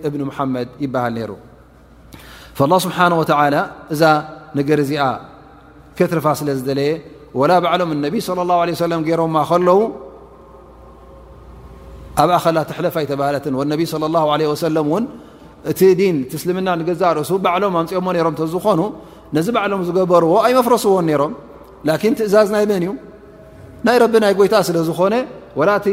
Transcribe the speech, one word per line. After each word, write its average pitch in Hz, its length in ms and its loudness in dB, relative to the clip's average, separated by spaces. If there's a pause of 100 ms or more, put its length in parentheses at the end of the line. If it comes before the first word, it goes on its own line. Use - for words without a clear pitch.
እብኒ 147 240 -6
ሙሓመድ 131 520 -6
ይበሃል 123 380 -4
ነይሩ። 113 160 -8 (1200)
ፈላህ 151 260 2
ስብሓነ 175 340 0
ወተዓላ 147 400 2 (320)
እዛ 156 160 -2 (480)
ነገር 143 280 0
እዚኣ 143 240 -2 (920)
ከትርፋ 165 380 0
ስለ 147 220 -4
ዝደለየ 135 360 -2 (400)
ወላ 139 300 2
ባዕሎም 175 320 0
እነቢ 147 260 -4
صلى 180 220 -4
الله 175 180 0
عليه 170 160 0
وسلم 170 280 -2
ገይሮማ 160 400 0
ከለዉ 180 380 4 (2250)
ኣብኣ 165 260 2
ኸላ 165 240 0
ተሕለፋ 156 340 -6
ኣይተባሃለትን። 143 580 -4
ወነቢ 147 280 -2
صلى 160 240 -4
الله 160 200 0
عليه 151 220 0
وسلم 156 360 -2
እውን 175 200 0 (600)
እቲ - 160 -4 (140)
ዲን 180 240 0
እቲ 127 160 -6
እስልምና 180 420 -4
ንገዛእ 170 380 0
ርእሱ 151 160 -4 (100)
ባዕሎም 196 360 0
ኣምፂኦሞ 175 340 -2
ነይሮም 165 260 0
ተዝኾኑ 170 440 0 (520)
ነዚ 160 180 0
ባዕሎም 202 320 -2
ዝገበርዎ 170 580 2
ኣይመፍረስዎን 226 640 2
ነይሮም። 151 260 0 (520)
ላኪን 160 300 0
ትእዛዝ 214 360 4
ናይ 208 160 0
መን 196 160 0
እዩ? 180 80 -2 (920)
ናይ 240 160 4
ረቢ 226 180 4
ናይ 208 180 4
ጎይታ 196 260 4
ስለ 170 200 0
ዝኾነ 170 340 0 (400)
ወላ 156 200 2
እቲ 202 180 -2